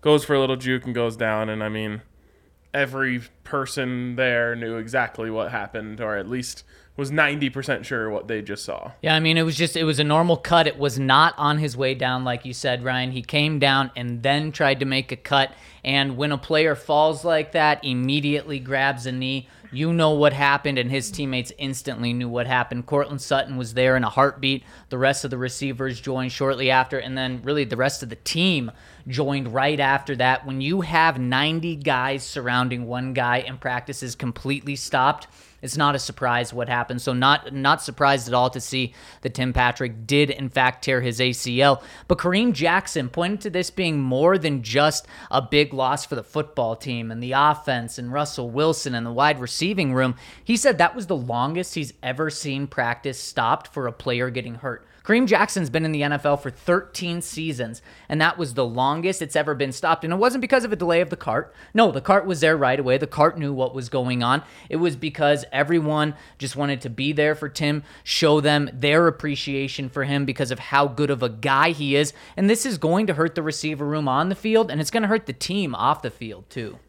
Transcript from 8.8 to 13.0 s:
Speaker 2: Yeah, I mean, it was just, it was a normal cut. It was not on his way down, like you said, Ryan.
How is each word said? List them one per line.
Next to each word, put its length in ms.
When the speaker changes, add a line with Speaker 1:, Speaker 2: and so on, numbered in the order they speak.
Speaker 2:
Yeah, 120
I 60
mean, 160
it 60
was 140
just, 200
it 80
was 140
a 60
normal 320
cut. 300
It 120
was 200
not 380
on 220
his 180
way 180
down, 300
like 200
you 80
said, 320
Ryan. 260